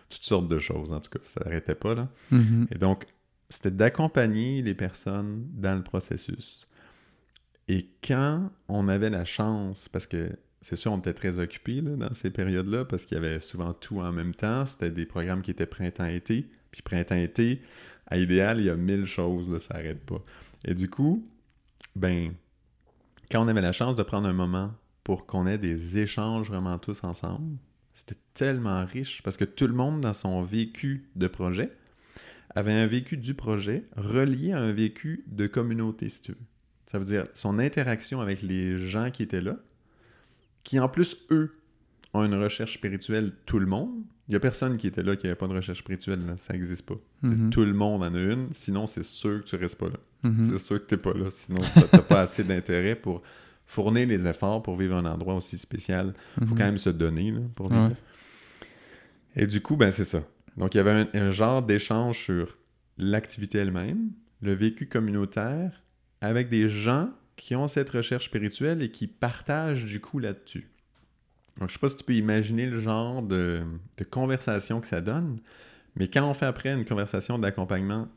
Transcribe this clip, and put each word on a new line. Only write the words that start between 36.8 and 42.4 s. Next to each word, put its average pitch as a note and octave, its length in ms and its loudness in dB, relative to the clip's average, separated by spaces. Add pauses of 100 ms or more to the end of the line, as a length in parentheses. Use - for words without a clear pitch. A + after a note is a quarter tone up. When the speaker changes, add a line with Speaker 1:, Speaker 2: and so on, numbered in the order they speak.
Speaker 1:
Ça G#2 80 -2
veut G2 60 -4
dire G2+ 300 -2
son G2+ 240 0
interaction B2+ 600 -2
avec G2 200 -2
les F#2 380 -2
gens G#2+ 320 -2
qui B2+ 120 -8
étaient F#2+ 180 -4
là, G#2+ 160 -4 (1080)
qui C3+ 180 2
en B2+ 80 2
plus, E3+ 280 0 (140)
eux, D#3 220 4 (600)
ont G#2+ 120 4
une G2+ 100 4
recherche G#2 400 0